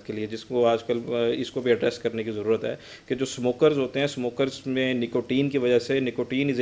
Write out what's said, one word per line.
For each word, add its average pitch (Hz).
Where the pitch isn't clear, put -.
के 110
लिए, 107
जिसको 120
आजकल, 117
अ, 120
इसको 127
भी 123
address 120
करने 113
की 110
ज़रूरत 107
है 120
कि 135
जो 127
smokers 127
होते 131
हैं, 143
smokers 131
में 131
nicotine 123
की 139
वजह 123
से, 135
nicotine 127
is 120